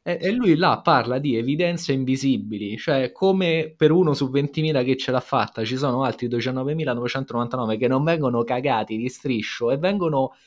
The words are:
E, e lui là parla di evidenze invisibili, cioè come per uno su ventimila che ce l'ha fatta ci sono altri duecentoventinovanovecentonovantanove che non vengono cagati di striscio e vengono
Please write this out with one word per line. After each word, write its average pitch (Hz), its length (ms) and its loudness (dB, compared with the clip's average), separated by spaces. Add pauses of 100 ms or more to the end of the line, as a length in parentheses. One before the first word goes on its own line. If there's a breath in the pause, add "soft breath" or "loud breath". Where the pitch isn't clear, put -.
E, 175 140 -4
e 190 100 0
lui 226 240 4
là 170 260 2
parla 123 360 2
di 139 180 0
evidenze 156 560 -2
invisibili, 117 880 -2
cioè 135 340 -2
come 165 640 0
per 156 160 4
uno 165 220 4
su 135 160 -2
ventimila 143 540 0
che 131 140 2
ce - 140 -6
l'ha 127 80 2
fatta 120 460 -2
ci 120 120 -4
sono 131 260 0
altri 123 240 -4
duecentoventinovanovecentonovantanove 123 1500 -4
che 120 100 0
non 131 160 2
vengono 139 400 0
cagati 120 540 -2
di 120 120 -2
striscio 120 600 -2
e 139 60 0
vengono 160 560 0 (140)